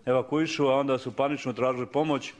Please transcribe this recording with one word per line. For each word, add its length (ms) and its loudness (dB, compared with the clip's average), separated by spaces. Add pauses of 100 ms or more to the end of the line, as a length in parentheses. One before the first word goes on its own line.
evakuišu, 600 0
a 80 4
onda 220 2
su 140 -8
panično 420 -2
tražili 320 0
pomoć. 540 -2